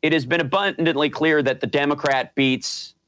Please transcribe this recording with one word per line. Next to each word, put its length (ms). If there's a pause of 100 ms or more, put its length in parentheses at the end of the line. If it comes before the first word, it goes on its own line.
it 120
has 120
been 160
abundantly 680
clear 320
that 180
the 60
Democrat 680
beats 600 (140)